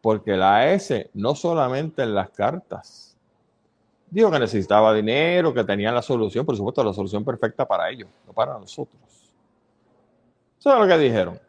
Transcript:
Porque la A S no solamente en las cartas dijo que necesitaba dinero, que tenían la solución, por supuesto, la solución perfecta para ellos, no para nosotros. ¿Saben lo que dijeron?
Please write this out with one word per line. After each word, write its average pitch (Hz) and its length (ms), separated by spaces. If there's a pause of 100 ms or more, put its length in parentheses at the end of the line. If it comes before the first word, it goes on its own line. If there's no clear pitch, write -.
Porque 107 360
la 95 200
A 135 160
S 170 420
no 110 200
solamente 147 680
en 113 120
las 95 160
cartas - 880 (920)
dijo 208 220
que 156 80
necesitaba 107 560
dinero, 151 580
que 123 120
tenían 104 300
la 120 60
solución, 117 460
por 127 100
supuesto, 104 280
la 104 80
solución 98 320
perfecta - 420
para 87 240
ellos, 113 180 (180)
no 90 60
para 123 260
nosotros. - 760 (1300)
¿Saben 240 300
lo 180 80
que 156 60
dijeron? 98 360 (100)